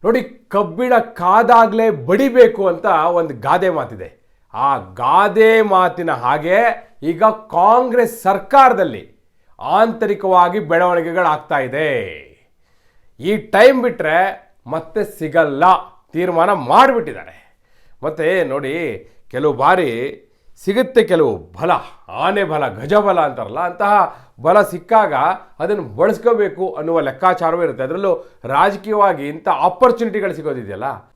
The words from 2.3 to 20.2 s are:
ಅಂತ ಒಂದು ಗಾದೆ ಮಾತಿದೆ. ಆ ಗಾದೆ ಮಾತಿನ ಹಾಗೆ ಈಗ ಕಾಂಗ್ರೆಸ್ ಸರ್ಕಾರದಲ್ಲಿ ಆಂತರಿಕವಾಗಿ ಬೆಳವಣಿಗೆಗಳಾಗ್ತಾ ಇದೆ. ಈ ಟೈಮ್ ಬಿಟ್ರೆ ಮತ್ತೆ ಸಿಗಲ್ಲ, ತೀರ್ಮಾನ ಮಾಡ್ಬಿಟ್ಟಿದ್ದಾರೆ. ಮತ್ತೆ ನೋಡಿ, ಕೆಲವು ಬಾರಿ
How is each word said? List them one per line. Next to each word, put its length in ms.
ಅಂತ 160
ಒಂದು 160
ಗಾದೆ 300
ಮಾತಿದೆ. 320
ಆ 160
ಗಾದೆ 500
ಮಾತಿನ 400
ಹಾಗೆ 340
ಈಗ 120
ಕಾಂಗ್ರೆಸ್ 580
ಸರ್ಕಾರದಲ್ಲಿ 760
ಆಂತರಿಕವಾಗಿ 1000
ಬೆಳವಣಿಗೆಗಳಾಗ್ತಾ 960
ಇದೆ. 220
ಈ 120
ಟೈಮ್ 300
ಬಿಟ್ರೆ 340
ಮತ್ತೆ 280
ಸಿಗಲ್ಲ, 460
ತೀರ್ಮಾನ 360
ಮಾಡ್ಬಿಟ್ಟಿದ್ದಾರೆ. 680
ಮತ್ತೆ 220
ನೋಡಿ, 220
ಕೆಲವು 300
ಬಾರಿ 280